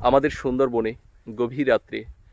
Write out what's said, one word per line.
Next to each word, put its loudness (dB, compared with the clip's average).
আমাদের 4
সুন্দরবনে -2
গভীর -4
রাত্রে -2